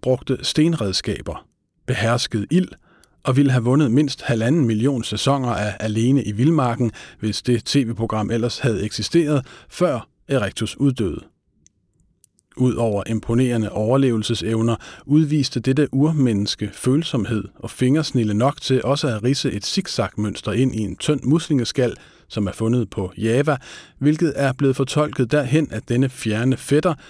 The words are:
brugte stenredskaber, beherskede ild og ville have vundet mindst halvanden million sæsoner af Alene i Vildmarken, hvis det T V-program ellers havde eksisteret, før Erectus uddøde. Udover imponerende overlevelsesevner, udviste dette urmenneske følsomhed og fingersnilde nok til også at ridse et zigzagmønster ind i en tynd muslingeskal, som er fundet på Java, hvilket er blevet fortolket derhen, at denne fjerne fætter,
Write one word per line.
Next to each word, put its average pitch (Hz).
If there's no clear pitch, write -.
brugte 127
stenredskaber, 113
beherskede 117
ild 180
og 127
ville 139
have 123
vundet 131
mindst 139
halvanden 127
million 113
sæsoner 131
af 104
Alene 113
i 104
Vildmarken, 123
hvis 107
det 120
T -
V-program 110
ellers 117
havde 104
eksisteret, 143
før 143
Erectus 107
uddøde. 120
Udover 113
imponerende 117
overlevelsesevner, 113
udviste 147
dette 135
urmenneske 127
følsomhed 123
og -
fingersnilde 127
nok 127
til -
også 139
at 107
ridse 135
et 101
zigzagmønster 107
ind 127
i 110
en 101
tynd 151
muslingeskal, 131
som 104
er 90
fundet 117
på 92
Java, 127
hvilket 151
er 139
blevet 135
fortolket 139
derhen, 147
at -
denne 127
fjerne 120
fætter, 151